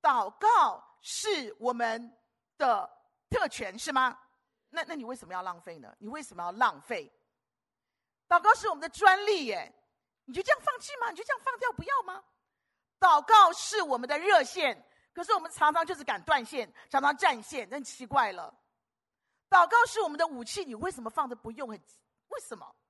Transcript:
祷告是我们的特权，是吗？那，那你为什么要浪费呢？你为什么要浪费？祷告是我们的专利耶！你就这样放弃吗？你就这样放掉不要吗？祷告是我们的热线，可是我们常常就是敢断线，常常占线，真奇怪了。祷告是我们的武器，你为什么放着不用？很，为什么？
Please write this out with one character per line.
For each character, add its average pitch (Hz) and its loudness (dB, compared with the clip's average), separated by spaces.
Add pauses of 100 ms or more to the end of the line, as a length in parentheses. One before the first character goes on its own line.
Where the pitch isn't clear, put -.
祷 226 2
告 349 2 (200)
是 294 -6
我 240 -4
们 233 -6 (400)
的 240 0 (400)
特 403 -2
权， 202 -10
是 302 -8
吗？ 262 0 (520)
那， 311 -8
那 302 -10
你 254 -12
为 240 -10
什 160 -20
么 180 -14
要 180 -8
浪 175 -12
费 170 -18
呢？ 120 -20
你 208 -16
为 294 -12
什 226 -18
么 175 -12
要 175 -6
浪 202 0
费？ 160 -10 (1120)
祷 349 4
告 427 6
是 427 -4
我 330 -4
们 285 -14
的 320 -8
专 403 4
利 381 0
耶！ 196 -8 (540)
你 262 -20
就 359 -6
这 - -2
样 571 2
放 523 -4
弃 - -16
吗？ 466 -4
你 339 -14
就 381 -14
这 554 -4
样 466 -12
放 494 -6
掉 494 -2
不 - -10
要 539 -4
吗？ 370 -14 (760)
祷 320 6
告 381 8
是 403 -4
我 269 -2
们 247 -8
的 294 -2
热 349 6
线， 285 -4 (280)
可 349 -10
是 427 0
我 392 2
们 330 -12
常 302 2
常 330 0
就 370 -4
是 294 -14
敢 208 -4
断 240 2
线， 240 -8 (200)
常 247 0
常 285 2
占 269 2
线， 226 -10
真 277 -10
奇 - -16
怪 240 0
了。 175 -14 (920)
祷 359 8
告 339 2 (100)
是 440 -4
我 349 0
们 294 -10
的 330 2
武 254 -8
器， 392 -8
你 247 -12
为 233 -6
什 247 -14
么 226 -8
放 277 -4
着 247 -10
不 226 -14
用？ 240 -10
很， 214 -14 (460)
为 571 -12
什 - -16
么？ 160 -20 (140)